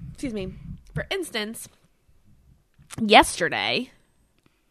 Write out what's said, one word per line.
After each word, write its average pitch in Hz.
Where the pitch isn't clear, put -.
excuse 262
me, 190
for -
instance, 320
yesterday, 185